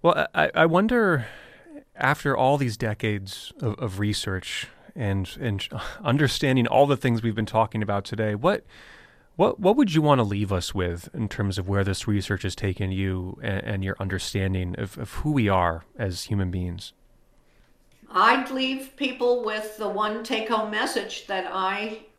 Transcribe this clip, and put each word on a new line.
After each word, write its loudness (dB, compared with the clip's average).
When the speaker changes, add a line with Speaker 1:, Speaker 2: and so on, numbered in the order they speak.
Speaker 1:
Well, 2
I, 4
I 6
wonder, 2
after 0
all 4
these -2
decades -4
of, -2
of -4
research -4
and, -2
and -2
<laughs> -12
understanding 2
all 6
the 2
things 0
we've -2
been -2
talking 0
about -2
today, -2
what, 0
what, 2
what 4
would 4
you 6
want 6
to 4
leave -2
us -2
with -2
in -4
terms -2
of -4
where 2
this -2
research 0
has -4
taken -2
you -4
and, -4
and -4
your -4
understanding -2
of, -6
of -8
who -2
we 4
are 2
as -4
human -2
beings? -6
Speaker 2:
I'd 4
leave -4
people 0
with -4
the -2
one -2
take-home -2
message -4
that -6
I -4